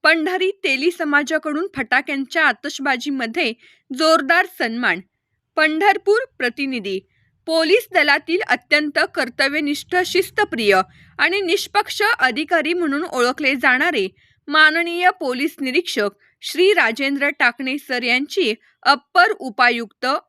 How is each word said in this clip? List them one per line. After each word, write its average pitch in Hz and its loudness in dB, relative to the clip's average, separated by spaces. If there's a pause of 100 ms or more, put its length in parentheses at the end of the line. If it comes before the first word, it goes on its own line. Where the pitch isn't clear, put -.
पंढरी 359 2 (120)
तेली 285 0
समाजाकडून 302 -2
फटाक्यांच्या 277 -2
आतषबाजीमध्ये 262 -4 (440)
जोरदार 320 2 (140)
सन्मान. 226 -2 (560)
पंढरपूर 392 2 (180)
प्रतिनिधी. 240 -4 (460)
पोलीस 330 2
दलातील 302 0
अत्यंत - 0 (160)
कर्तव्यनिष्ठ, 294 -2 (100)
शिस्तप्रिय 233 0 (360)
आणि 349 0
निष्पक्ष 403 -2 (180)
अधिकारी 294 0
म्हणून 320 -2
ओळखले 269 0
जाणारे 262 0 (400)
माननीय 339 2 (100)
पोलीस 277 -2
निरीक्षक 262 -2 (320)
श्री 370 2
राजेंद्र 277 0
टाकणे 262 -2
सर 247 -6
यांची 254 -2 (300)
अप्पर 349 2
उपायुक्त 240 -2 (240)